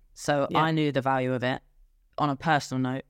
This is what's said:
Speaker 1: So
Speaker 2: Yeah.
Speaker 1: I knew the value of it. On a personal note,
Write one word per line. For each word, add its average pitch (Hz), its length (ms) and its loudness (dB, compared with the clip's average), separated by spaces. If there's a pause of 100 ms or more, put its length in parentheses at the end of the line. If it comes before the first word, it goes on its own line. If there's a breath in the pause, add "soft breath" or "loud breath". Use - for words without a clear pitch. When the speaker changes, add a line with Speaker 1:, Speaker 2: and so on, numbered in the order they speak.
(140)
Speaker 1:
So 143 340 0
Speaker 2:
Yeah. - 140 2
Speaker 1:
I 160 80 2
knew 156 200 2
the 135 120 0
value 131 320 0
of 120 100 -4
it. 127 160 -2 (560)
On 147 140 2
a 135 60 -2
personal 143 440 0
note, 131 300 -2